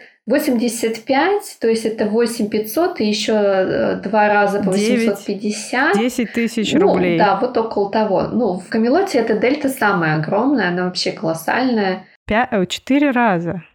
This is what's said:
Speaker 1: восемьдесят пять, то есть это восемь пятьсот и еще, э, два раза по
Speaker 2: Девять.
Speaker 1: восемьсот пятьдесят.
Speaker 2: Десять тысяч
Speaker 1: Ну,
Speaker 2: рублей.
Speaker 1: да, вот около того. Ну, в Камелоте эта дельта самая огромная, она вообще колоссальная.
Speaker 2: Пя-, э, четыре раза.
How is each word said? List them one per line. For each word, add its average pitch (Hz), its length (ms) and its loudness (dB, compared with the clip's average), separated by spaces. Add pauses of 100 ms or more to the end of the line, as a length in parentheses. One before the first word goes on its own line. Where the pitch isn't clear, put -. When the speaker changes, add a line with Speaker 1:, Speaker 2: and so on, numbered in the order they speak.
(260)
Speaker 1:
восемьдесят 226 800 0
пять, 339 560 0
то 233 80 2
есть 226 180 0
это 220 200 -2
восемь 226 420 0
пятьсот 320 520 -2
и 220 60 0
еще, 214 280 0
э, 196 600 2
два 208 320 0
раза 202 340 2
по 190 100 0
Speaker 2:
Девять. 226 360 2
Speaker 1:
восемьсот 202 160 -4
пятьдесят. 220 720 -2
Speaker 2:
Десять 233 380 -2
тысяч 226 400 -2
Speaker 1:
Ну, - 180 4
Speaker 2:
рублей. 180 260 2
Speaker 1:
да, 196 220 4
вот 247 160 -2
около 208 340 -2
того. 190 400 0
Ну, 202 300 0
в - 80 -20
Камелоте 262 500 2
эта 214 200 0
дельта 269 320 0
самая 185 460 0
огромная, 214 520 0
она 180 160 -2
вообще 180 280 -4
колоссальная. 202 920 -2 (220)
Speaker 2:
Пя-, 226 240 0
э, 190 160 0
четыре 285 440 0
раза. 185 520 0 (120)